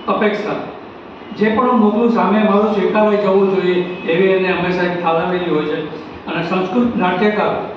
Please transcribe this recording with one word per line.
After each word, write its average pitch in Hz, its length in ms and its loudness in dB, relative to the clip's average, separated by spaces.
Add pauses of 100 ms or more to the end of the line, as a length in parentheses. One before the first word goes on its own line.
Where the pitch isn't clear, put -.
અપેક્ષા. - 440 0 (880)
જે 220 180 2
પણ 247 140 2
હું 233 100 4
મોકલું 214 320 2
સામે 202 300 2
મારો 208 300 4
સ્વીકારાઈ 208 440 2
જવો 196 300 4
જોઈએ 180 360 2
એવી 180 460 0
એને 185 240 2
હંમેશા 180 300 -2
એક 175 200 -2
તાલાવેલી 170 480 0
હોય 151 140 0
છે. 156 380 -6 (240)
અને 165 160 -4
સંસ્કૃત 190 540 0
નાટ્યકાર - 800 0